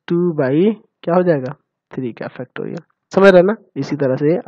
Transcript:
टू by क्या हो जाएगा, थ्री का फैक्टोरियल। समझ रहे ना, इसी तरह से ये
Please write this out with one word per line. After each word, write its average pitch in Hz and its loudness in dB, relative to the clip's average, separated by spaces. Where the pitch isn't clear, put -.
टू 175 0
by 151 0
क्या 170 -2
हो 180 4
जाएगा, 139 -2
थ्री 127 -8
का - -14
फैक्टोरियल। - -12
समझ 196 6
रहे 180 8
ना, 208 0
इसी 139 -6
तरह 135 -2
से 147 0
ये 175 -2